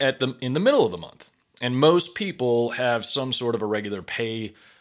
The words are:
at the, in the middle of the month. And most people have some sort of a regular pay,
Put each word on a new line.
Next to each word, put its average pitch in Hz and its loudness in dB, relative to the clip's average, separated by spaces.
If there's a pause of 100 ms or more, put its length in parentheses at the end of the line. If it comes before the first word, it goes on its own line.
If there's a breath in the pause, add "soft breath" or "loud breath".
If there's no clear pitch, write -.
at 135 0
the, 131 -2
in 127 -4
the 156 0
middle 247 4
of 101 0
the 90 -8
month. - -20 (300)
And 123 -2
most 165 4
people 120 0
have 120 0
some 131 0
sort 120 0
of 104 -4
a 107 -2
regular 104 -4
pay, 113 -6 (280 soft breath)